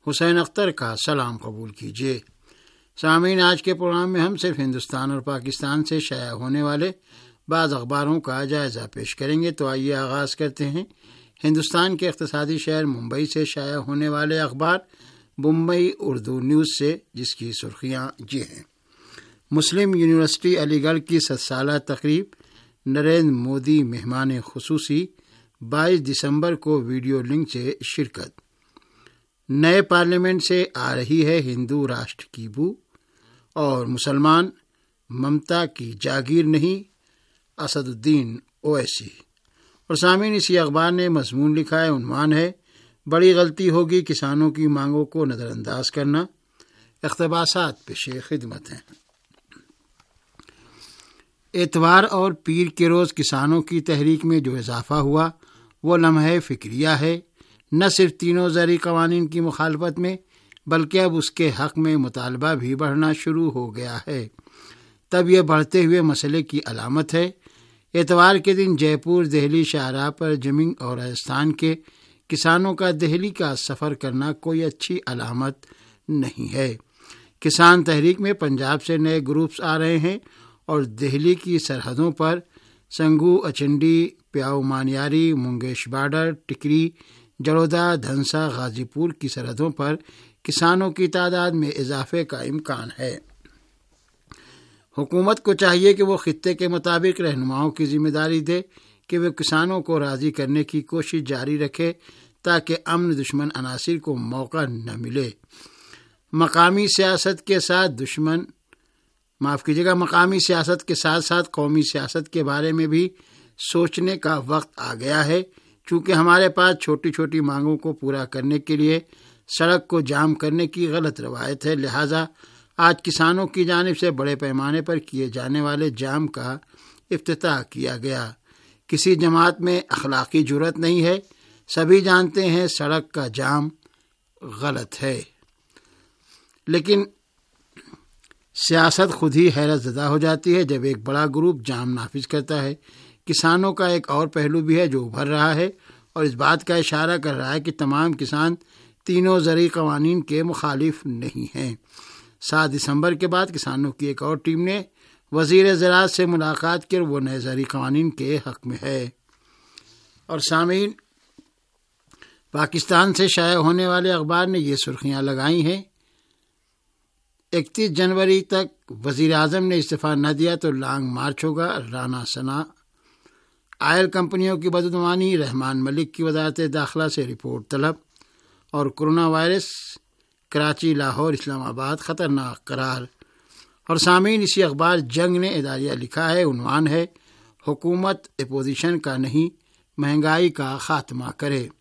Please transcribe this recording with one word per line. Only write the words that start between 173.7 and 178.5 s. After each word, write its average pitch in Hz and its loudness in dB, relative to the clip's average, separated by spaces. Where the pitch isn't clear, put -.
آئل 175 2
کمپنیوں 185 0
کی 165 -4
بدعنوانی، 175 0
رحمان 131 -2
ملک 147 -2
کی 165 -6
وزارت 156 -2
داخلہ 156 -2
سے 143 -4
رپورٹ 123 -10
طلب۔ 147 0